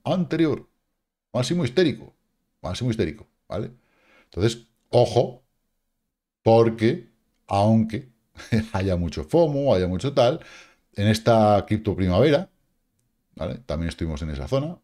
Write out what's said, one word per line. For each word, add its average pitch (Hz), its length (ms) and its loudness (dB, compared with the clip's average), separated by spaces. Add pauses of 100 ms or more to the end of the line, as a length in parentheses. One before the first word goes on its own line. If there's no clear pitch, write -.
anterior, 160 680 -2 (640)
máximo 143 320 -2
histérico, 151 500 -2 (460)
máximo 95 280 -4
histérico, 92 380 -4 (200)
¿vale? - 240 -8 (540)
Entonces, - 420 -4 (220)
ojo, 123 540 0 (1000)
porque 113 680 2 (380)
aunque 107 640 0 (260)
<laughs> - 360 -4
haya 95 240 -2
mucho 80 300 -4
fomo, 143 500 2
haya 92 120 0
mucho 92 260 -4
tal, 135 260 2 (560)
en 101 120 -2
esta 107 600 4
cripto 104 280 -2
primavera, 117 540 2 (840)
¿vale? 69 300 -8
También 80 240 -4
estuvimos 78 320 -6
en 80 80 -6
esa 69 180 -8
zona, 147 360 -4